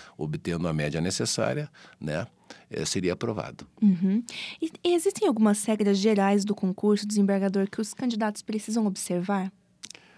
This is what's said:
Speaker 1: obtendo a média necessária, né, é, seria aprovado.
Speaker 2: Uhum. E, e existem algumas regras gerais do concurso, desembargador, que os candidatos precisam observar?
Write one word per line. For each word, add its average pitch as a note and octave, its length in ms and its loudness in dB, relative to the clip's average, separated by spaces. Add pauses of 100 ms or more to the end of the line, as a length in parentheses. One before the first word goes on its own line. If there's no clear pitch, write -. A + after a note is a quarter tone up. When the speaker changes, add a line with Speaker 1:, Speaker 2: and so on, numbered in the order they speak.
(180)
Speaker 1:
obtendo D#2+ 500 -2
a D#2+ 60 0
média D2+ 260 0
necessária, A#2 680 -2 (320)
né, D#2 260 -4 (420)
é, D#2 140 -4
seria F2+ 300 0
aprovado. - 520 -6 (160)
Speaker 2:
Uhum. G3 400 4 (400)
E, D#4+ 80 -4 (140)
e F4 100 2
existem G4 320 0
algumas G#3+ 380 4
regras G#3 360 2
gerais G3+ 440 4
do G#3 100 0
concurso, G#3 540 0
desembargador, G3 600 2
que - 100 -10
os G#3+ 140 -4
candidatos A3 480 -2
precisam G#3+ 440 -2
observar? F#3+ 640 -2 (680)